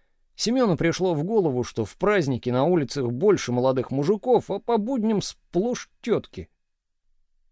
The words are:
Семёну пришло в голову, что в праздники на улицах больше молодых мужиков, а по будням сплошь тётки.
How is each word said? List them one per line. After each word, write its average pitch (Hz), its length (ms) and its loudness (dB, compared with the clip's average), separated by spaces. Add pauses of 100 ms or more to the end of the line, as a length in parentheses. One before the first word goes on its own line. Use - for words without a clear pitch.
(360)
Семёну 226 420 2
пришло 170 340 0
в 147 100 0
голову, 165 420 0
что 113 200 -4
в - 140 -8
праздники 160 500 0
на 123 160 2
улицах 147 460 0
больше 147 420 2
молодых 127 380 0
мужиков, 190 600 0
а 190 80 -4
по 233 200 -2
будням 214 420 -2
сплошь - 720 -4 (100)
тётки. 139 480 -4 (1040)